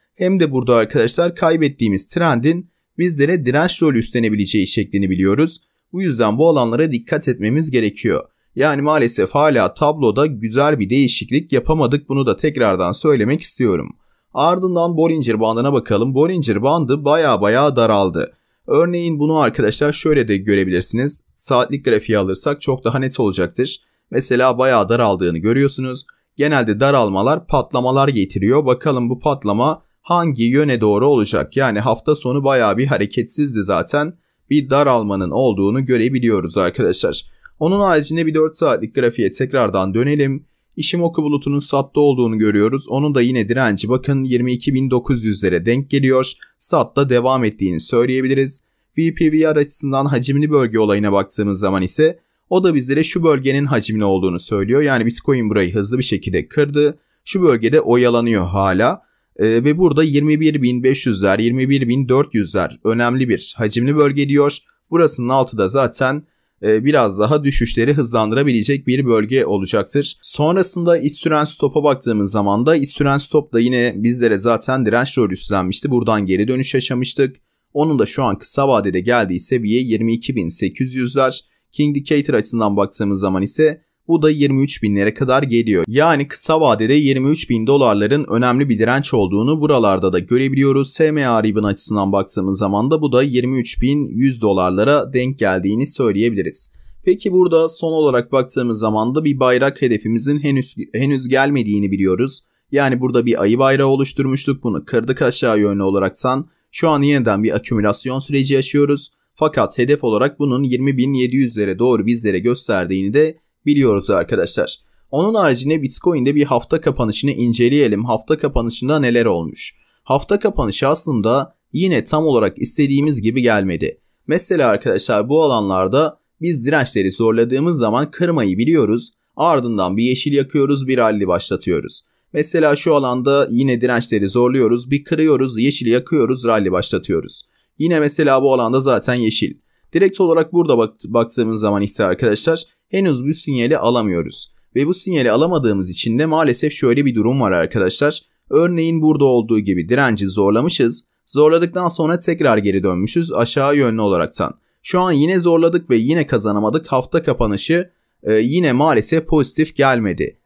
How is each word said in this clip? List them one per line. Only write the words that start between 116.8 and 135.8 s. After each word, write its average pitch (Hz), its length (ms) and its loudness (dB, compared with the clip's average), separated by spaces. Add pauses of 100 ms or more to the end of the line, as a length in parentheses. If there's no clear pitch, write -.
kapanışını 131 500 -2
inceleyelim. 120 760 2
Hafta 123 320 -2
kapanışında 131 640 -2
neler 120 260 2
olmuş? - 500 -4 (280)
Hafta 170 360 -2
kapanışı 135 480 -2
aslında 131 680 -2 (180)
yine 165 300 0
tam 160 220 -2
olarak 113 340 0
istediğimiz 139 640 0
gibi 120 200 -2
gelmedi. 95 600 -2 (260)
Mesela 156 420 0
arkadaşlar 104 600 0
bu 160 140 2
alanlarda 107 760 0 (220)
biz 156 240 -2
dirençleri 123 460 0
zorladığımız 120 640 0
zaman 120 340 0
kırmayı 139 460 -2
biliyoruz. 120 540 0 (240)
Ardından 117 600 0
bir 117 60 0
yeşil 131 300 -2
yakıyoruz, 139 540 0
bir 131 100 0
rally 107 300 0
başlatıyoruz. 87 760 -4 (320)
Mesela 151 420 2
şu 156 200 0
alanda 135 560 0
yine 123 300 0
dirençleri 117 460 0
zorluyoruz, 120 640 0
bir 143 120 -2
kırıyoruz, 135 560 0
yeşil 127 280 -2